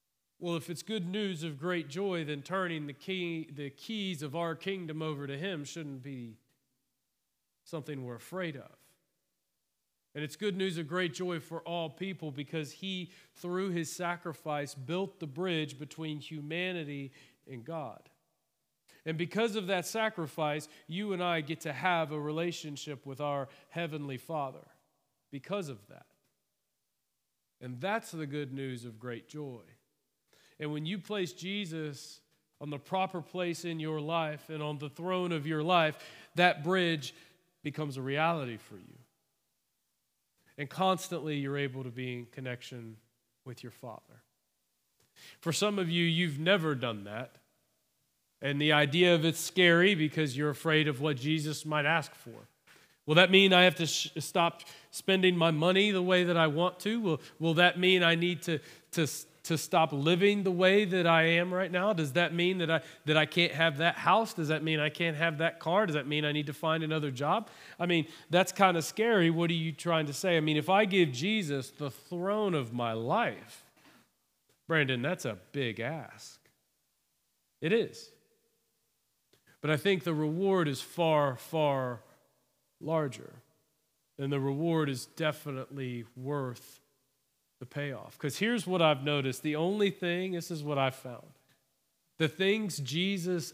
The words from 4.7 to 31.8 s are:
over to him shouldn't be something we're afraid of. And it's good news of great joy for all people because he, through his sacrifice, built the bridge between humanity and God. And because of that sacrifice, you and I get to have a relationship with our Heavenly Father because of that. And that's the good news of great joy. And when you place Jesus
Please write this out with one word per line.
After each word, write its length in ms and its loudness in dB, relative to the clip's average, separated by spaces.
over 240 -6
to 100 -8
him 260 -8
shouldn't 380 -12
be 380 -14
something 400 -10
we're 120 -12
afraid 400 -8
of. 200 -18
And 80 -8
it's 120 -10
good 220 -4
news 220 -4
of 80 -8
great 260 -4
joy 260 -6
for 220 -12
all 300 -6
people 400 -10
because 400 -8
he, 400 -10
through 340 -4
his 220 -4
sacrifice, 840 -6
built 460 -6
the 80 -8
bridge 500 -4
between 420 -10
humanity 920 -8
and 160 -14
God. 460 -10
And 140 -6
because 360 -2
of 120 -6
that 180 0
sacrifice, 840 -4
you 260 -6
and 80 -4
I 200 0
get 200 -8
to 120 -6
have 380 0
a 80 -6
relationship 840 -6
with 160 -10
our 260 -2
Heavenly 480 -8
Father 480 -8
because 380 -8
of 200 -14
that. 180 -20
And 180 -12
that's 300 -4
the 160 -8
good 260 -6
news 340 -8
of 140 -16
great 300 -12
joy. 320 -14
And 120 -6
when 140 -4
you 140 -4
place 340 -4
Jesus 880 -8